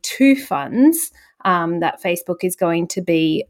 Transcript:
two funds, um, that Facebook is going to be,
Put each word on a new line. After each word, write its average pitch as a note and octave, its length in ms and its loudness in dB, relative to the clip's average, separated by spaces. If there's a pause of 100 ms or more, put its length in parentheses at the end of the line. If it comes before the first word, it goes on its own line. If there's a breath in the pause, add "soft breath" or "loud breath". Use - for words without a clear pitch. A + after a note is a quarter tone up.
two C4+ 340 2
funds, C4 760 0 (340 soft breath)
um, E3+ 360 0
that E3 220 -4
Facebook F3 400 -4
is F#3 140 -4
going E3+ 320 0
to - 140 -8
be, D#3+ 480 0